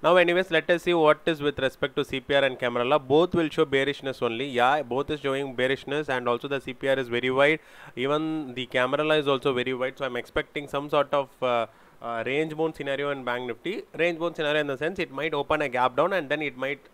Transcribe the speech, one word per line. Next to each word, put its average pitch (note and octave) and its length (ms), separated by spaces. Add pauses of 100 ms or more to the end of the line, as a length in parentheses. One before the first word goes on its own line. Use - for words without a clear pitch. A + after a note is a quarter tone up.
Now E3 140
anyways, F3+ 340
let D#3+ 220
us E3+ 100
see F3 140
what D3+ 320
is D#3+ 120
with C#3+ 200
respect C3+ 380
to D3 60
C C3+ 160
P C3+ 140
R C#3 100
and B2+ 140
Camarilla. B2 400
Both D3+ 380
will E3 140
show D#3+ 160
bearishness C3+ 580
only. A#2+ 240
Yeah, C3 340
both C3+ 300
is D3+ 80
showing C#3 340
bearishness, C3+ 560
and B2 180
also A#2+ 200
the C#3 120
C B2+ 140
P C3+ 140
R C3+ 100
is B2+ 120
very A#2+ 200
wide. C#3+ 300 (360)
Even D3+ 600
the B2+ 100
Camarilla C#3+ 520
is C#3+ 100
also C#3 260
very B2 220
wide, C3 240
so C#3 60
I'm B2 100
expecting D3 520
some D3 220
sort C#3+ 240
of, C#3 160 (140)
uh, A#2+ 240 (340)
uh, A#2 240
range D#3 320
bound D#3+ 180
scenario C#3 360
in C3+ 120
Bank B2 240
Nifty. C#3 360 (140)
Range E3 220
bound E3 160
scenario D3+ 240
in D3+ 80
the C#3 100
sense F3 220
it D#3 100
might C#3+ 240
open D3+ 280
a C#3+ 80
gap B2 260
down D#3+ 160
and F3 160
then D3 140
it C3+ 160
might C3+ 240 (120)